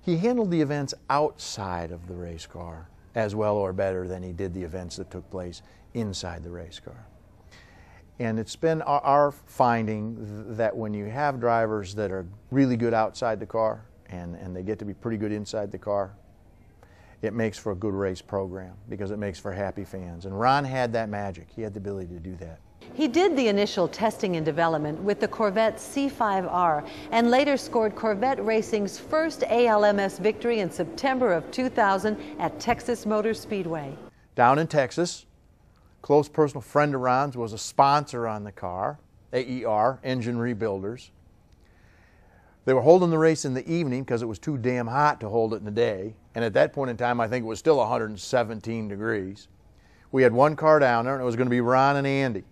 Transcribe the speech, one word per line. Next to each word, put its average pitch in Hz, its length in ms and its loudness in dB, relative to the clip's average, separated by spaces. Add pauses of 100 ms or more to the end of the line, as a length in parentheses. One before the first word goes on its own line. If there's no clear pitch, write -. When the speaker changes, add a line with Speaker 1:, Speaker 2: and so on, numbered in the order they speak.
Speaker 1:
he 170 160 0
handled 220 340 0
the 165 100 2
events 143 320 -2 (160)
outside 95 800 -2
of 87 160 -12
the 92 60 -10
race 85 320 -10
car 85 420 -14 (280)
as 107 180 -2
well 104 220 0
or 95 180 -2
better 92 340 -2
than 90 140 -8
he 90 120 -10
did 90 200 -6
the 92 80 -6
events 87 360 -10
that 92 120 -10
took 87 220 -14
place 90 320 -10 (320)
inside 92 480 -6
the 85 80 -12
race 85 280 -14
car. 113 280 -18 (1120)
And 113 180 -2
it's 110 180 -6
been 160 280 0
our, 143 180 0
our 143 300 4
finding 113 840 0
th-, 107 420 -10
that 110 200 0
when 110 160 -4
you 101 120 -6
have 131 340 -2
drivers 110 560 0
that 104 160 -2
are 92 160 -6 (240)
really 127 260 4
good 117 160 2
outside 110 460 0
the 104 80 -10
car 110 360 -2 (280)
and, 87 240 -10
and 90 200 -10
they 90 60 -8
get 101 160 -4
to 107 80 -10
be 101 80 -8
pretty 113 240 -6
good 104 140 -2
inside 104 400 -6
the 101 80 -10
car, 101 340 -4 (1120)
it 107 100 -2
makes 113 240 -2
for 107 140 -4
a 95 40 -2
good 98 200 -4
race 95 260 -2
program 95 540 -8 (120)
because 101 220 -8
it 104 80 -6
makes 101 220 -6
for 104 120 -8
happy 95 320 -6
fans. 90 440 -12
And 98 120 -8
Ron 135 260 2
had 127 280 -2
that 113 160 -2
magic. 101 400 -6
He 113 140 -10
had 104 100 -8
the 104 60 -10
ability 95 340 -8
to 87 60 -12
do 90 160 -10
that. 82 240 -16 (340)
Speaker 2:
He 302 140 0
did 330 280 4
the 247 120 4
initial 202 400 2
testing 185 480 -2
and 156 100 -2
development 156 540 0
with 202 200 -2
the 214 80 0
Corvette 214 520 0
C 277 280 -4
five 196 380 0
R 165 380 2 (280)
and 233 200 4
later 277 260 4
scored 220 380 -2
Corvette 220 500 0
Racing's 214 540 0
first 311 440 -2
A 240 220 4
L 214 180 6
M 208 160 4
S 190 200 -2
victory 214 400 0
in 180 100 -2
September 247 640 0
of 165 160 -2
two 254 180 -2
thousand 208 480 2 (220)
at 165 220 -4
Texas 233 480 -2
Motor 214 260 0
Speedway. 165 640 -6 (380)
Speaker 1:
Down 131 240 6
in 160 80 0
Texas, 156 580 0 (800)
close 143 260 4
personal 143 320 0
friend 147 320 2
of 131 80 -2
Ron's 127 340 2
was 113 180 -4
a 110 40 -10
sponsor 139 720 2
on 107 160 -4
the 104 80 -10
car, 98 480 -6 (340)
A 127 160 0
E 127 160 -6
R, 113 380 2
Engine 120 340 -2
Rebuilders. 110 720 -4 (1600)
They 131 80 4
were 127 80 6
holding 175 280 8
the 160 80 4
race 160 280 4
in 131 100 -2
the - 120 -6
evening 139 380 -2
'cause 117 160 0
it 123 60 -4
was 107 100 -6
too 147 200 -4
damn 123 300 0
hot 143 340 2
to 110 80 -6
hold 113 240 0
it 110 40 -6
in 98 80 -10
the 104 60 -6
day. 107 440 0 (200)
And 120 100 -2
at 104 80 -2
that 151 180 4
point 135 200 -4
in 113 60 -6
time, 120 220 0
I 113 80 2
think 120 180 -2
it - 20 -6
was 110 100 -6
still 147 240 4
a 110 60 4
hundred 113 240 -2
and 101 80 -12
seventeen 113 680 -2
degrees. 101 600 -4 (640)
We 131 100 4
had 120 120 8
one 143 220 6
car 156 220 6
down 120 280 6
there, 135 100 0
and 131 80 -4
it - 20 -2
was 117 100 0
gonna 123 140 0
be 123 120 2
Ron 131 340 4
and 139 100 0
Andy. 135 460 0